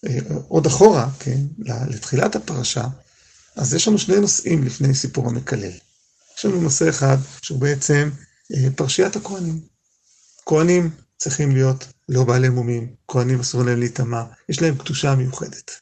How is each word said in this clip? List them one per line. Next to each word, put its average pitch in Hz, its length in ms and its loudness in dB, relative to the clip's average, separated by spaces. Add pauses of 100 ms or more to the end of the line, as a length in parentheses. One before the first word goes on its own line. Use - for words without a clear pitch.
אה, 131 140 -2 (280)
עוד 160 180 2
אחורה, 156 440 6 (100)
כן, 131 200 -2 (180)
ל-, 123 380 -6
לתחילת 135 400 0
הפרשה, 127 480 -4 (720)
אז 139 180 -2
יש 165 140 0
לנו 214 100 4
שני 190 220 2
נושאים 180 440 2
לפני 135 320 2
סיפור 127 320 -4
המקלל. 117 440 -4 (680)
יש - 80 -8
לנו 190 160 0
נושא 160 280 2
אחד 135 280 2 (240)
שהוא 139 180 -6
בעצם, 143 500 2 (440)
אה, 131 220 0
פרשיית 185 400 0
הכהנים. 180 440 -6 (840)
כהנים 170 440 2 (280)
צריכים 143 340 -2
להיות 131 340 2 (240)
לא 131 140 2
בעלי 123 260 4
מומים, 120 380 -2 (200)
כהנים 127 320 0
אסור 123 240 -2
להם 120 160 2
להיטמע, 120 440 -2 (260)
יש 135 120 -2
להם 156 160 2
קדושה 139 380 0
מיוחדת. - 560 -4 (100)